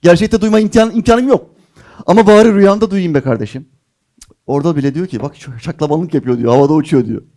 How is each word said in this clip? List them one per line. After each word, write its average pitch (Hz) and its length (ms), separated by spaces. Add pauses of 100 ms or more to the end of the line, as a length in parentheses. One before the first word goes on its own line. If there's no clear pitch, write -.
Gerçekte 175 380
duyma 214 200
imkan-, 220 320
imkanım 240 360
yok. 247 220 (560)
Ama 196 200
bari 214 280
rüyamda 202 360
duyayım 180 240
be 139 60
kardeşim. 127 480 (760)
Orada 143 300
bile 139 180
diyor 175 120
ki, 180 160
"Bak, 143 140
şu 123 220
şaklabanlık 151 560
yapıyor," 127 240
diyor. 117 140
"Havada 139 200
uçuyor," 151 340
diyor. 110 160 (140)